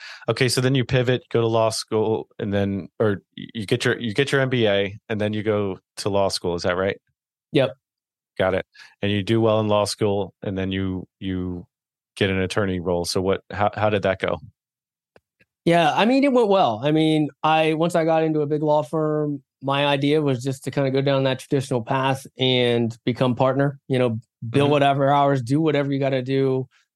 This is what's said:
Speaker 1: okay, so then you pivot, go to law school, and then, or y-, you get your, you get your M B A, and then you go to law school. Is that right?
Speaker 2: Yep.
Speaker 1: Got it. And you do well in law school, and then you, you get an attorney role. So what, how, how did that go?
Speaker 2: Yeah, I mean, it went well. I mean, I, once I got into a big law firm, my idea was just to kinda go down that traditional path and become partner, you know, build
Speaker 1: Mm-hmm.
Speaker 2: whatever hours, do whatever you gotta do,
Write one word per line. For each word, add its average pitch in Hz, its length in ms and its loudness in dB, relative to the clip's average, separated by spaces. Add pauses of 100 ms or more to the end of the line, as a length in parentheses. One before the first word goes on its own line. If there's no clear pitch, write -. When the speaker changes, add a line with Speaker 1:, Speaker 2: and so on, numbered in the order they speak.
(280)
Speaker 1:
okay, 120 200 0
so 123 120 0
then 127 140 2
you 131 100 0
pivot, 123 460 0
go 120 100 2
to 117 80 2
law 113 220 2
school, 110 580 -2 (100)
and 107 140 -4
then, 98 360 -2 (120)
or 104 220 0 (140)
y-, - 180 -14
you 113 120 -8
get 120 200 -2
your, 120 120 0
you 113 140 -6
get 135 180 0
your 139 120 2
M 131 80 -2
B 120 180 2
A, 101 300 0 (100)
and 110 120 -4
then 104 120 -2
you 107 100 -6
go 101 360 -2 (180)
to - 140 -8
law 98 180 2
school. 90 260 -4
Is 85 100 -6
that 90 120 0
right? 95 240 -2 (520)
Speaker 2:
Yep. 135 180 2 (680)
Speaker 1:
Got 92 160 2
it. 92 120 -4 (340)
And 101 100 -2
you 104 120 0
do 110 180 0
well 110 180 2
in 107 100 0
law 104 180 2
school, 101 560 -2
and 101 140 -6
then 95 140 -2
you, 95 380 -4 (100)
you 90 480 -6 (480)
get 101 140 0
an 95 100 0
attorney 92 400 -2
role. 87 280 -2
So - 160 -2
what, 92 180 -2 (100)
how, 104 240 -2
how 104 140 0
did 104 140 0
that 95 180 0
go? 87 180 -2 (1300)
Speaker 2:
Yeah, 170 300 4
I 175 120 4
mean, 269 180 4
it 277 80 2
went 240 160 2
well. 151 340 2
I 147 100 2
mean, 156 360 2 (140)
I, 156 320 2
once 170 200 0
I 165 100 2
got 160 180 2
into 156 180 0
a 147 60 0
big 151 160 -2
law 151 200 2
firm, 151 600 -2 (200)
my 139 240 0
idea 143 360 2
was 131 200 0
just 135 220 -6
to 139 60 -6
kinda 135 200 0
go 135 120 0
down 135 220 2
that 131 160 0
traditional 135 420 -2
path 135 440 -2 (120)
and 120 640 2
become 127 300 0
partner, 139 440 0 (100)
you 131 100 0
know, 120 200 0 (300)
build 139 180 2
Speaker 1:
Mm-hmm. 143 60 2
Speaker 2:
whatever 139 380 4
hours, 139 320 2
do 135 180 0
whatever 143 320 0
you 139 60 -2
gotta 135 240 0
do, 131 460 0 (280)